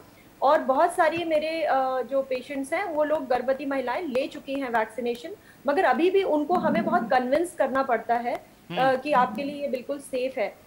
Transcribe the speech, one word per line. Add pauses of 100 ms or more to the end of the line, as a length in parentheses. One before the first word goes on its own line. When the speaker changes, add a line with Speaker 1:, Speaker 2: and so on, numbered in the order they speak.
(420)
Speaker 1:
और
बहुत
सारी
मेरे,
अ, (280)
जो
patients
हैं,
वो
लोग
गर्भवती
महिलाएं
ले
चुकी
हैं
vaccination, (360)
मगर
अभी
भी
उनको
हमें
बहुत
convince
करना
पड़ता
है,
अ,
Speaker 2:
हम्म।
Speaker 1:
कि
आपके
लिए
ये
बिल्कुल
safe
है। (100)